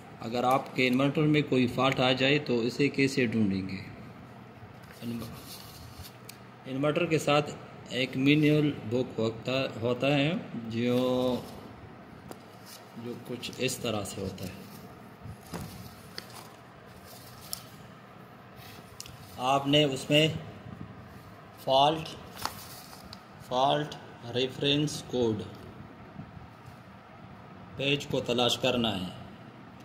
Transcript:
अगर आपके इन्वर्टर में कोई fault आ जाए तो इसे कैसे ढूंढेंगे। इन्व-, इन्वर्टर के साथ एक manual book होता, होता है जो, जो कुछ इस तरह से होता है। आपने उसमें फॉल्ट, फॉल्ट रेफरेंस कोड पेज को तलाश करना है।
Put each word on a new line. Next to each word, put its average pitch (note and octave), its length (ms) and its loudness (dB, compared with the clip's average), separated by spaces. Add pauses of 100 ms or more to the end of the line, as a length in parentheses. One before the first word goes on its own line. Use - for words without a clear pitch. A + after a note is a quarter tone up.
(220)
अगर A#2+ 220 -2
आपके C3 420 4
इन्वर्टर C#3 340 4
में D3+ 220 6
कोई C3 240 4
fault C3 340 2
आ B2+ 120 6
जाए C3+ 260 4
तो B2 240 2
इसे C#3 260 2
कैसे C3+ 380 4
ढूंढेंगे। F#2+ 520 2 (1200)
इन्व-, - 1700 -12
इन्वर्टर D3 380 2
के D#3 120 4
साथ D3 240 4 (500)
एक B2+ 240 0
manual D3 540 6 (200)
book B2 280 0
होता, B2 640 -2
होता B2 260 2
है D3 300 4 (340)
जो, A#2+ 280 2 (2000)
जो A#2+ 100 -8 (140)
कुछ B2 320 -6
इस B2+ 220 0
तरह G#2+ 220 -2
से G2+ 180 -8
होता F#2+ 220 -6
है। F2+ 80 -6 (4000)
आपने C#3 460 6
उसमें D3 540 4 (1300)
फॉल्ट, D3 440 6 (1400)
फॉल्ट D3 460 2 (320)
रेफरेंस C#3+ 760 0
कोड A2+ 400 2 (2250)
पेज C#3+ 260 2
को C3+ 160 0
तलाश A#2+ 360 4
करना A#2+ 320 4
है। F#2 240 -2 (720)